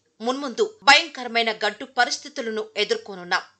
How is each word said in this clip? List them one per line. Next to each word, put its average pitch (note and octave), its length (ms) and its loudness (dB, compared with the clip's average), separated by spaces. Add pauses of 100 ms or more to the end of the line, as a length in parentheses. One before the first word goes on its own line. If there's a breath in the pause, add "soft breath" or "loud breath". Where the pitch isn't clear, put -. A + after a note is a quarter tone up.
(220)
మున్ముందు A#3+ 640 -2
భయంకరమైన B3 680 4
గడ్డు G#3 340 -4
పరిస్థితులను A#3 800 -4 (120)
ఎదుర్కోనున్నాం. G3 640 -2 (180)